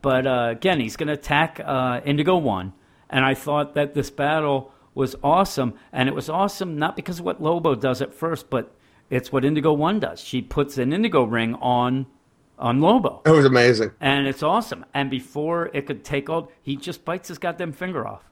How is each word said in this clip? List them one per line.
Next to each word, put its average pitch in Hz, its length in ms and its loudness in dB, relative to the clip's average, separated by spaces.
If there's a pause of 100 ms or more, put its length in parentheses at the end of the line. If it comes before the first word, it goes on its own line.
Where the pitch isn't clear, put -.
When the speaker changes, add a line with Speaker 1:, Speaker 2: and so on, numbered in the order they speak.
Speaker 1:
But, 131 240 2
uh, 123 240 2
again, 156 300 0
he's 113 160 -4
gonna 151 180 -2
attack, 151 500 0
uh, 127 400 0
Indigo 147 320 2
One. 98 360 0 (360)
And 135 160 2
I 135 100 2
thought 147 400 -2
that 147 200 0
this 139 160 -2
battle 147 640 0 (220)
was 131 280 -2
awesome. 147 520 2 (180)
And 131 160 0
it - 60 -2
was 127 140 -6
awesome 185 500 -2
not 160 180 -2
because 175 240 -8
of 175 40 -10
what 180 180 -4
Lobo 165 320 2
does 127 280 -2
at - 100 -6
first, 165 380 -6
but 117 240 -2 (340)
it's 127 240 -2
what 131 120 2
Indigo 151 280 2
One 160 280 2
does. 82 200 -6
She 127 220 -4
puts 143 360 -2
an 127 140 0
indigo 175 320 2
ring 113 320 0
on, 123 500 0 (520)
on 123 220 0
Lobo. 190 440 2
Speaker 2:
It 156 60 6
was 151 140 8
amazing. 120 560 6
Speaker 1:
And 139 260 0
it's 135 160 -4
awesome. 185 500 -2
And 139 180 -2
before 156 640 -4
it 139 140 -4
could 120 180 -10
take 143 240 -4
hold, 165 200 -4 (140)
he 139 140 -6
just - 280 -12
bites 180 240 -6
his 170 100 -14
goddamn 170 340 -6
finger 160 340 -6
off. 101 260 -12